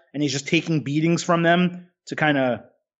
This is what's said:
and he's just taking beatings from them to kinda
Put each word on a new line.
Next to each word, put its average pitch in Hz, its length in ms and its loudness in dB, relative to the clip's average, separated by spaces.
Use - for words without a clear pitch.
and 156 80 -4
he's 147 80 0
just 139 160 -6
taking 160 380 0
beatings 160 400 0
from 170 180 2
them 175 460 2
to 135 100 -10
kinda 131 500 0